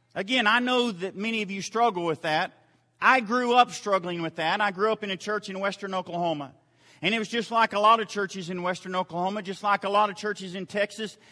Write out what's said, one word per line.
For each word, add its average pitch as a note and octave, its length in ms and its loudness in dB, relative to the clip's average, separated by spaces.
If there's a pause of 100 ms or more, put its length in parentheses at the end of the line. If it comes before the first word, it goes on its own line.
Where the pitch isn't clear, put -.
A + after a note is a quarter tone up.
(140)
again, G#3+ 320 0
I A3 140 4
know B3 320 2
that F3+ 240 -6
many A3 260 -2
of G3 100 -6
you G3 100 -6
struggle G#3+ 440 0
with D#3 160 -2
that. E3 320 0 (460)
I B3 220 6
grew A#3+ 320 0
up B3 180 6
struggling F3 500 -2
with D#3+ 160 -6
that. E3+ 220 0
I G#3 120 2
grew G3 200 0
up G#3+ 120 -4
in G3 80 -4
a F#3 60 -6
church G#3 320 -6
in F#3+ 100 -8
western G3 340 -4
Oklahoma. E3+ 600 -4 (480)
And F#3 120 2
it A#3 60 0
was G#3+ 100 -4
just A#3 220 -4
like A3+ 220 4
a G3+ 60 0
lot A3 200 6
of G#3 80 -4
churches F#3+ 420 -6
in F3+ 140 -6
western F3+ 320 -4
Oklahoma, F#3 480 -4
just F3+ 180 -10
like G3+ 220 2
a G3 60 -2
lot G#3 200 4
of F#3 60 -8
churches F#3+ 400 -6
in F#3+ 100 -6
Texas, G#3 500 -4 (160)